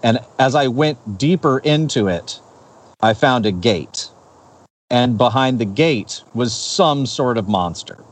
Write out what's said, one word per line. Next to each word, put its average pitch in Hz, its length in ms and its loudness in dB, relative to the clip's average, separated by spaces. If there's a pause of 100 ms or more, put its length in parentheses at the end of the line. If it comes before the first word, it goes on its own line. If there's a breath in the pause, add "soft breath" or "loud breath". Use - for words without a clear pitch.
And 117 160 2 (200)
as 131 160 2
I 143 120 2
went 123 500 -2
deeper 139 420 2
into 151 480 0
it, - 320 -6 (640)
I 110 120 4
found 123 320 2
a 107 60 2
gate. 90 580 -2 (800)
And 123 280 2
behind 123 420 2
the 113 60 0
gate 110 560 -2 (120)
was 117 220 -2
some 147 500 0
sort 123 320 -2
of 104 120 -4
monster. 90 480 -4 (140)